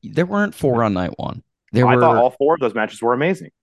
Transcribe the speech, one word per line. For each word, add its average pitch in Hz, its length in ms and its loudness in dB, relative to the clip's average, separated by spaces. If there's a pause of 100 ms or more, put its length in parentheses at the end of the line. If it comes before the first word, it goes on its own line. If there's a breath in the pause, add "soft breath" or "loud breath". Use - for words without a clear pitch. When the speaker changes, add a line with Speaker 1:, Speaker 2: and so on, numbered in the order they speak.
Speaker 1:
there 156 220 -2
weren't 202 280 -2
four 117 300 0
on 107 100 0
night 90 240 -4
one. - 260 -10 (280)
There 123 160 2
Speaker 2:
I 123 80 6
Speaker 1:
were 123 60 4
Speaker 2:
thought 117 160 4
all 123 140 2
four 147 240 0
of - 40 -8
those 120 160 -2
matches 107 260 -6
were 117 120 2
amazing. 160 380 -2 (120)